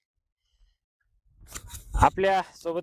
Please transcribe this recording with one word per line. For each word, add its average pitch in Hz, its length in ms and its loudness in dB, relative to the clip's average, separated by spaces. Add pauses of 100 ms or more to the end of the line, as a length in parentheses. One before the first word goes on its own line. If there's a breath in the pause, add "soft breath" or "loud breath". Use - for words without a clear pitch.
(1900)
आपल्या 190 480 2
सोबत 170 400 -8